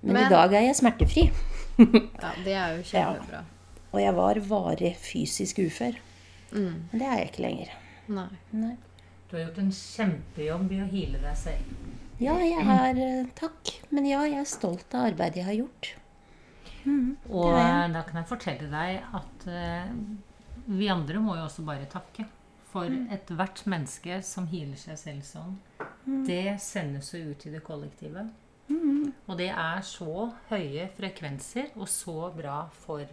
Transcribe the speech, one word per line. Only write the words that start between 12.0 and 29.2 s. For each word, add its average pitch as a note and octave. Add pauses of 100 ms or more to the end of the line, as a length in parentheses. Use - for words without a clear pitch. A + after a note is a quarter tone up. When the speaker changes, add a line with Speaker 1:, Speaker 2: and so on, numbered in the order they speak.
Speaker 1:
Ja, C4+
jeg E4
er, C4
eh, C4 (100)
takk. - (180)
Men C#4+
ja, C#4
jeg D4
er C#4+
stolt -
av B3
arbeidet E3
jeg F3+
har G3 (100)
gjort. - (920)
Mhm, C#4
det -
Speaker 3:
Og, F3
Speaker 1:
er E3+
jeg. E3+
Speaker 3:
eh, E3
da E3
kan -
jeg E3
fortelle D3
deg F3+ (100)
at, -
eh, F3 (800)
vi G3+
andre E3
må G#3
jo E3
også D#3+
bare C#3
takke F#3 (460)
for F#3
Speaker 1:
Mm. A#3+
Speaker 3:
ethvert F#3+
menneske F3+
som F#3
healer D3+
seg D#3
selv C#3+
sånn. E3 (500)
Speaker 1:
Mm. C4+
Speaker 3:
Det G3
sendes C#3+
jo E3
ut C#3+
i -
det D#3
kollektive. D3+ (400)
Speaker 1:
Mm. C#4+ (160)